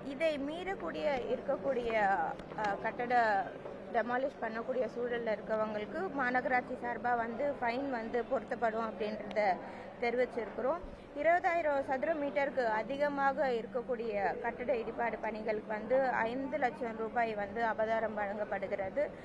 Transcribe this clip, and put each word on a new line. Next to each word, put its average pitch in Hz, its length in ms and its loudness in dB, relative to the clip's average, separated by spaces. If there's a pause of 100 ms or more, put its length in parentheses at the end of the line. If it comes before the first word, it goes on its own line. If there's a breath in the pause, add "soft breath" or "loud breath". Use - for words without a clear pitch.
இதை 294 340 0
மீறக்கூடிய, 311 680 -4 (220)
இருக்கக்கூடிய, 269 640 0
அ, 202 880 0
கட்டட 226 640 4 (500)
டெமாலிஷ் 240 480 0
பண்ணக்கூடிய 233 460 -2 (100)
சூழல்ல 233 380 0
இருக்கவங்களுக்கு 214 680 -2 (180)
மாநகராட்சி 254 640 2
சார்பா 240 340 0
வந்து 233 420 0
ஃபைன் 254 320 0
வந்து 226 320 0
பொருத்தப்படும் 226 680 0
அப்படின்றத 208 680 0 (460 loud breath)
தெரிவிச்சிருக்கிறோம். 240 800 0 (360 loud breath)
இருபதாயிரம் 330 680 4
சதுர 285 300 0
மீட்டருக்கு 277 520 2
அதிகமாக 269 840 2
இருக்கக்கூடிய 226 920 0
கட்டட 233 340 0
இடிபாடு 226 420 -2
பணிகளுக்கு 214 500 -2
வந்து 220 420 2
ஐந்து 247 480 0
லட்சம் 233 400 0
ரூபாய் 226 360 0
வந்து 202 300 -2
அபதாரம் 220 500 2
வழங்கப்படுகிறது. 202 960 -2 (160 loud breath)